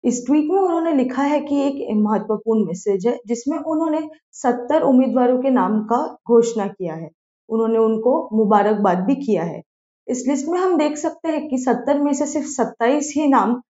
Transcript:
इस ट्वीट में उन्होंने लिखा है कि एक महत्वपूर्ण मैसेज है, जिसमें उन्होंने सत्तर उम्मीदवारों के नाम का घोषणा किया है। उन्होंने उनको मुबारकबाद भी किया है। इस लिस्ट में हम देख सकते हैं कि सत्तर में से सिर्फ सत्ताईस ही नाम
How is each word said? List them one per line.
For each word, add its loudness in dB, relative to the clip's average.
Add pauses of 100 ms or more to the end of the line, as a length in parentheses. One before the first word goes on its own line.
इस -2
ट्वीट 2
में 2
उन्होंने 0
लिखा 0
है 2
कि -2
एक -4
महत्वपूर्ण 0
मैसेज -2
है, 0
जिसमें -4
उन्होंने -2 (240)
सत्तर 0
उम्मीदवारों 2
के 2
नाम 2
का -2 (100)
घोषणा 4
किया -8
है। -12 (380)
उन्होंने 0
उनको 2
मुबारकबाद 2
भी 0
किया -2
है। -8 (460)
इस -4
लिस्ट -2
में -2
हम 2
देख 0
सकते -6
हैं -4
कि -2
सत्तर 0
में 2
से -2
सिर्फ -4
सत्ताईस -2
ही 0
नाम 2 (120)